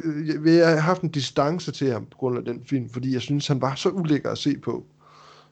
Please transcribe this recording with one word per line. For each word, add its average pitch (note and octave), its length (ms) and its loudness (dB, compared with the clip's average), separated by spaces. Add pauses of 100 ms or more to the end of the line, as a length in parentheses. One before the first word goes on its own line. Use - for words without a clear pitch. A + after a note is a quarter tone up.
(280)
jeg, D#3 280 4
jeg E3+ 140 8
har D#3+ 120 4
haft F3+ 220 0
en E3 60 -2
distance D3 640 -2
til C3+ 200 0
ham A2 140 -4
på - 120 -20
grund B2 200 -2
af A#2+ 60 -6
den A#2+ 200 -8
film, B2+ 260 -4
fordi B2 220 -4
jeg A#2+ 100 -2
synes, C#3+ 240 -2
han C3 140 0
var C3 140 0
så F#3+ 140 -2
ulækker D#3 420 0
at A2 80 -6
se C#3 200 0
på. - 280 -6 (640)